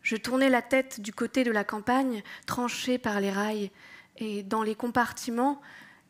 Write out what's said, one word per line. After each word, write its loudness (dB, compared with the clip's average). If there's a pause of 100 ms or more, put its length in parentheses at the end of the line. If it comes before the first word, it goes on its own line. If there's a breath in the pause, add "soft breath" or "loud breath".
Je -4
tournais 2
la 6
tête 0
du -8
côté 0
de 2
la 0
campagne, 0 (220 loud breath)
tranchée -2
par 0
les 0
rails, -2 (440 loud breath)
et -6
dans 0
les -2
compartiments, 0 (500 loud breath)